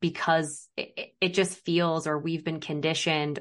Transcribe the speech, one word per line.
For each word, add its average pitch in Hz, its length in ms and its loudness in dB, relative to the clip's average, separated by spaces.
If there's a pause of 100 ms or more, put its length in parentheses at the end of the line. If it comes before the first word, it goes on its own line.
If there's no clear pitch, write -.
because 165 760 0
it, - 220 -8
it, - 120 -10 (120)
it 180 120 2
just 190 300 0
feels, 165 440 2
or 151 100 0
we've 160 260 -4
been 165 160 -2
conditioned, 151 800 0